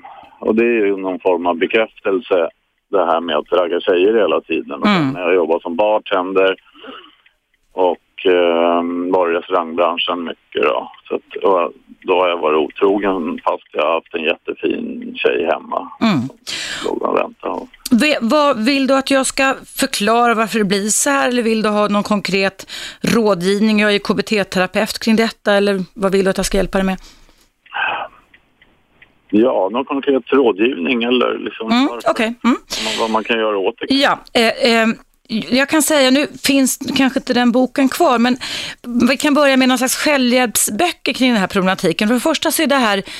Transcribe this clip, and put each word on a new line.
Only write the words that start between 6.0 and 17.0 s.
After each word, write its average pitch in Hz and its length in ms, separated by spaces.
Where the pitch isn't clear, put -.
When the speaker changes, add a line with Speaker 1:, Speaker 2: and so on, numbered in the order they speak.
Speaker 1:
och, 90 260
ehm, 87 840
var 92 180
i 82 40
restaurangbranschen 85 880
mycket - 380
då. 60 300
Så - 60
att, - 300
och 90 280
då 90 180
har 92 80
jag 87 100
varit 78 200
otrogen 95 840
fast 87 280
jag - 100
har 78 120
haft - 200
en 82 100
jättefin - 920
tjej - 360
hemma. - 360
Speaker 2:
Mm. 208 180
Speaker 1:
Låg - 180